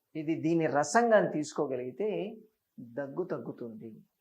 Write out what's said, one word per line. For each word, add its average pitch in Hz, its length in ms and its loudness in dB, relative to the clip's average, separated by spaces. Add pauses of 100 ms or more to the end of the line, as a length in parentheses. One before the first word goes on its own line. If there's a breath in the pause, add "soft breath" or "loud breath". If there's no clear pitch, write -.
(160)
ఇది, 156 180 -2
దీని 160 320 2
రసం 147 440 4
కానీ 202 220 6
తీసుకోగలిగితే 156 1040 -4 (440)
దగ్గు 143 440 -6
తగ్గుతుంది. 117 760 -10 (200)